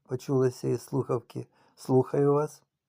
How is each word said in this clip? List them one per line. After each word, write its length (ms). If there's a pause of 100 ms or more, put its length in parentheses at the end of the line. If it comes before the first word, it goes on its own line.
почулося 640
із 140
слухавки. 640 (300)
«Слухаю 580
вас». 280 (260)